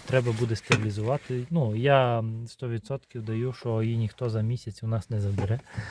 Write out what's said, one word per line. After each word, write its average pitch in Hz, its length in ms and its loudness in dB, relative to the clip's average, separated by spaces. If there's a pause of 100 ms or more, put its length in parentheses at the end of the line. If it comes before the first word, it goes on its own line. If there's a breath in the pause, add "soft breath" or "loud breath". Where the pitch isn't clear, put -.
треба 123 340 2
буде 113 160 2
стерилізувати. 110 960 -2
Ну, 131 260 2
я, 123 440 6
м, 113 280 -4
сто - 220 -8
відсотків 117 560 -6
даю, 117 280 -2
що 113 300 -2
її 113 140 0
ніхто 113 320 -2
за 110 120 0
місяць 113 420 -4
у 110 40 -4
нас 110 220 -2
не 107 120 0
забере. 101 380 0 (320 loud breath)